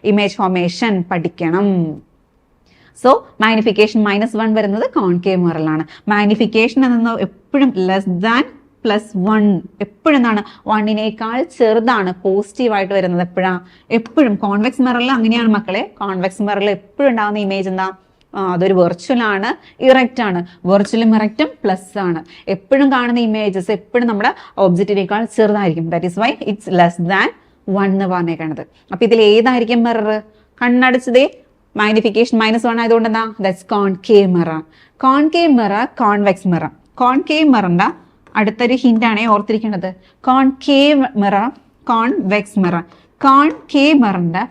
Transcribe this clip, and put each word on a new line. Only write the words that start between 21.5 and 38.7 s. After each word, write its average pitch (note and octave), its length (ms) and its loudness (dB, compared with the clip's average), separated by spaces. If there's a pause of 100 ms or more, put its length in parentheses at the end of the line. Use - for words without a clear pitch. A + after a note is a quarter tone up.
പ്ലസ് F#3+ 340 -4
ആണ്. F3 260 -4 (240)
എപ്പോഴും C4+ 440 0
കാണുന്ന A#3+ 280 0
ഇമേജസ് G#3+ 500 -2
എപ്പോഴും A#3+ 360 -2
നമ്മുടെ A3+ 280 0 (240)
ഒബ്ജക്റ്റിനേക്കാൾ G3 640 0
ചെറുതായിരിക്കും. G3+ 640 0
That E3+ 140 -2
is F3 80 -4
why G#3+ 180 -2
it's G#3 380 -8
less F3 440 2
than G3+ 160 0 (460)
one G3 100 0
എന്ന് F#3+ 200 0
പറഞ്ഞേക്കണത്. E3 560 -4 (320)
അപ്പൊ F#3 120 -2
ഇതിൽ A3+ 160 4
ഏതായിരിക്കും A#3 640 4
മിറർ? G#3+ 380 -2 (400)
കണ്ണടച്ചതേ, B3+ 760 2 (380)
മാഗ്നിഫിക്കേഷൻ A3 640 2
മൈനസ് A3+ 280 0
വൺ A#3 140 -2
ആയതുകൊണ്ട് A#3 280 2
എന്താ? A3 340 -4
That's F#3+ 200 -2 (120)
concave G3 640 2
mirror. E3 220 -2 (400)
കോൺകേവ് D#4 520 2
മിറർ, A3 320 0
കോൺവെക്സ് G3+ 640 -2
മിറർ. D#3+ 220 -2 (240)
കോൺകേവ് D4+ 540 0
മിററിന്റെ G3+ 420 2 (460)
അടുത്തൊരു A3 380 0